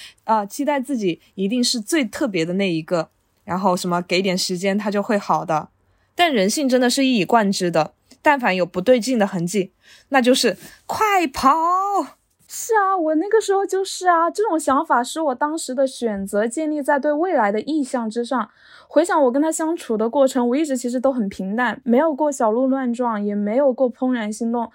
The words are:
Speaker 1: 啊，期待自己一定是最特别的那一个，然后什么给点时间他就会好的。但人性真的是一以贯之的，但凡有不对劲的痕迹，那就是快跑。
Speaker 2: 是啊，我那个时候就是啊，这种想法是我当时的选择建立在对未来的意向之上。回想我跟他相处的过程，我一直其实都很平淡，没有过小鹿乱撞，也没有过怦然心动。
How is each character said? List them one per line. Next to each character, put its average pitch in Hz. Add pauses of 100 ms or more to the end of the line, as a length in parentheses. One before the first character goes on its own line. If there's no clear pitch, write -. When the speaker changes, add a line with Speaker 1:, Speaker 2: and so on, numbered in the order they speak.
(260)
Speaker 1:
啊， 220
期 269
待 285
自 262
己 180 (140)
一 196
定 240
是 240
最 294
特 240
别 185
的 175
那 196
一 160
个， 160 (380)
然 175
后 185
什 180
么 175
给 180
点 185
时 185
间 196
他 214
就 202
会 208
好 170
的。 160 (440)
但 339
人 196
性 277
真 254
的 247
是 269
一 247
以 170
贯 220
之 185
的， 156 (280)
但 285
凡 220
有 185
不 180
对 254
劲 247
的 202
痕 175
迹， 190 (380)
那 269
就 247
是 - (280)
快 403
跑。 269 (1040)
Speaker 2:
是 -
啊， 392
我 311
那 370
个 440
时 403
候 392
就 381
是 359
啊， 339
这 415
种 349
想 302
法 262
是 311
我 285
当 302
时 254
的 269
选 208
择 208
建 302
立 302
在 285
对 302
未 349
来 220
的 214
意 302
向 240
之 240
上。 233 (400)
回 311
想 349
我 247
跟 277
他 320
相 320
处 247
的 220
过 269
程， 247
我 240
一 311
直 269
其 247
实 247
都 269
很 208
平 190
淡， 233
没 233
有 311
过 294
小 240
鹿 254
乱 262
撞， 226
也 208
没 208
有 277
过 247
怦 254
然 220
心 226
动。 233